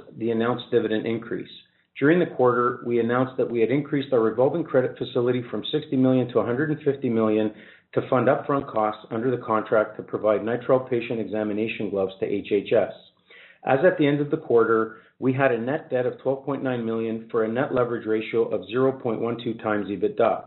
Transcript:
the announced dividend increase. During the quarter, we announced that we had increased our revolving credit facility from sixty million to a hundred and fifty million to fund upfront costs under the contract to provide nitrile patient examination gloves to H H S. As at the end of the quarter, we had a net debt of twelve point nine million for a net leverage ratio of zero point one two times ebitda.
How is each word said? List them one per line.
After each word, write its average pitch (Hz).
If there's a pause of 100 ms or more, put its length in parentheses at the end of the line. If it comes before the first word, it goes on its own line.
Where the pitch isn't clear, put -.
(180)
the 113
announced 117
dividend 110
increase. 113 (480)
During 160
the -
quarter, 123
we 120
announced 123
that 117
we 117
had 110
increased 139
our 120
revolving 123
credit -
facility 123
from 107
sixty 147
million 131
to 117
a 101
hundred 135
and 151
fifty 135
million 110 (420)
to 127
fund 123
upfront 139
costs 107
under 120
the 120
contract 107
to 98
provide 104
nitrile 123
patient 117
examination 107
gloves 95
to -
H 98
H 98
S. 104 (720)
As 135
at 180
the 151
end 143
of 143
the 160
quarter, 113 (200)
we 127
had 131
a 117
net 135
debt 127
of 117
twelve 139
point 139
nine 123
million 113
for 113
a 110
net 131
leverage 117
ratio 110
of 107
zero 131
point 113
one 117
two 113
times 107
ebitda. 104